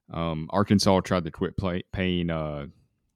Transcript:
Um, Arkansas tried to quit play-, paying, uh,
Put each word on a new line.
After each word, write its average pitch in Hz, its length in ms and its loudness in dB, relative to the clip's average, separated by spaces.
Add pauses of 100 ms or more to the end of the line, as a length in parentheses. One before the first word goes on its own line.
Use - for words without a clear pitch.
(120)
Um, 80 380 -4
Arkansas 95 500 4
tried 90 240 0
to 85 60 -6
quit - 260 -4
play-, 90 360 -4
paying, 90 380 0
uh, 76 360 -4 (500)